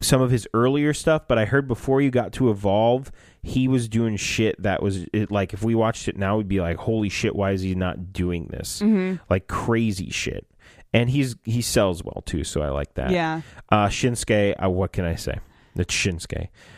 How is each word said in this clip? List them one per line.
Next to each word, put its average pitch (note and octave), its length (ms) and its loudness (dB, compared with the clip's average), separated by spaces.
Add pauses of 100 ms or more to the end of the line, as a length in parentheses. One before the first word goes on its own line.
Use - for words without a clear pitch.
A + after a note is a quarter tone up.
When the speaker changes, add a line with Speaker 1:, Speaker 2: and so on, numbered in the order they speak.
Speaker 1:
some C3 200 4
of B2 100 2
his B2 220 0
earlier C#3+ 400 2
stuff, D#3 340 0
but A#2+ 100 4
I A2 60 4
heard C3+ 240 0
before C3 340 0
you C#3 80 4
got B2 240 0
to B2+ 160 2
Evolve, G#2+ 600 2 (320)
he B2+ 240 0
was B2+ 200 2
doing A2+ 300 0
shit - 440 0
that F#2+ 220 0
was, F#2+ 300 -2
it, G#2 180 0
like, G2 220 -2
if G2 100 -8
we A2+ 120 2
watched A2+ 320 0
it - 100 -4
now, G2 200 0
we'd G#2+ 100 -2
be F#2+ 140 0
like, E2+ 160 -2
"Holy A2 320 -2
shit, - 260 -2
why G2 160 0
is F#2+ 100 -2
he F#2 120 -2
not F2+ 400 -4
doing F2 380 -2
this?" - 300 -8
Speaker 2:
Mm-hmm. F#3+ 340 2 (160)
Speaker 1:
Like, F#2+ 160 0
crazy A2+ 640 0
shit. - 340 -6 (480)
And A#2+ 160 4
he's, C3 340 0
he A#2 200 0
sells F#2+ 400 2
well - 200 -10
too, D2+ 200 -2
so - 180 -2
I D2 80 -2
like C#2+ 260 -4
that. C#2+ 140 -2
Speaker 2:
Yeah. D#3+ 320 0 (300)
Speaker 1:
Uh, G#2 160 6
Shinsuke, G#2+ 680 2 (100)
uh, F#2+ 60 2
what F#2 240 0
can F#2 120 -2
I E2+ 100 0
say? - 240 -6 (360)
It's - 180 0
Shinsuke. E2 560 -4 (280)